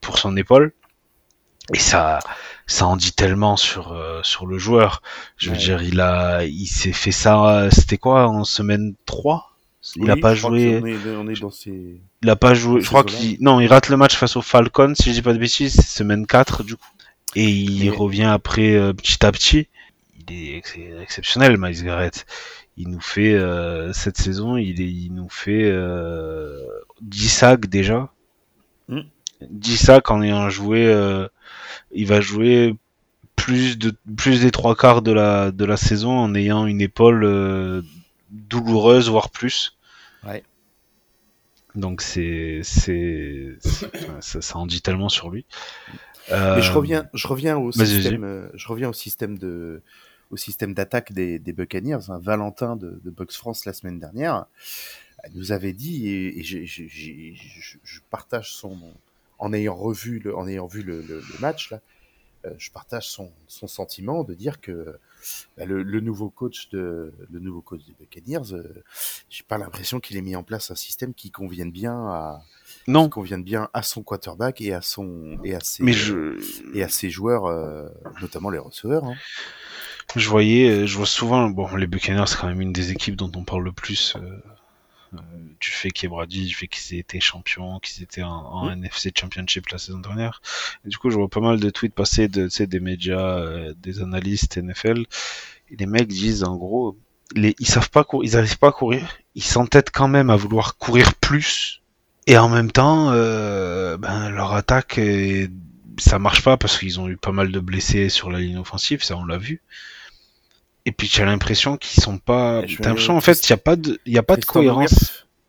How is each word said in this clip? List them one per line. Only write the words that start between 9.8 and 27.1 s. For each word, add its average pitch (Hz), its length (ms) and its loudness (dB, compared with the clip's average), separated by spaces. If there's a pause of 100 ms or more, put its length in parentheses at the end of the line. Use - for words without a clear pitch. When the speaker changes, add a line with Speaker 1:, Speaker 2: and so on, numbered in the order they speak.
Speaker 1:
Il 92 80 -2
Speaker 2:
Oui, 104 60 4
Speaker 1:
a 101 60 6
pas 110 180 6
Speaker 2:
je 107 60 0
crois 117 100 0
Speaker 1:
joué. 117 300 4
Speaker 2:
qu'on 113 60 -4
est, 107 280 -4
on 104 140 -8
est 110 100 -6
dans 101 120 -10
ces, 90 500 -14 (220)
Speaker 1:
Il 113 80 4
a 107 60 4
pas 123 180 6
joué, 120 220 2
Speaker 2:
dans 113 40 4
Speaker 1:
je 95 40 0
Speaker 2:
ces - 40 -6
Speaker 1:
crois 135 140 6
Speaker 2:
eaux-là. 101 100 -4
Speaker 1:
qu'il, 113 280 -2
non, 131 200 8
il 120 60 6
rate 131 240 8
le 139 80 6
match 139 180 6
face - 200 0
aux 117 60 0
Falcons, 135 520 6
si - 160 4
je 117 60 0
dis 117 60 0
pas 120 120 4
de 113 40 2
bêtises, 127 360 0
c'est - 120 10
semaine 104 400 0
quatre, 127 380 4
du 113 120 -12
coup. - 120 -20 (460)
Et 110 100 2
il 101 460 2
Speaker 2:
Mais - 0 -
Speaker 1:
revient 104 340 0
après, 107 500 4
euh, 101 200 4
petit - 320 4
à 104 40 8
petit. - 380 4 (580)
Il 87 80 -16
est 80 220 -12
ex-, - 220 -16 (240)
exceptionnel, 120 560 4
Myles 87 260 -4
Garrett. 87 400 -4 (540)
Il 87 100 -10
nous 90 120 -8
fait, 104 340 2
euh, 87 580 -2
cette - 240 -4
saison, 104 400 -2
il 92 240 -2
est, 90 100 -2
il 87 200 -8
nous 90 180 -10
fait, 107 360 -2
euh, 90 1000 -4 (380)
dix 104 260 -2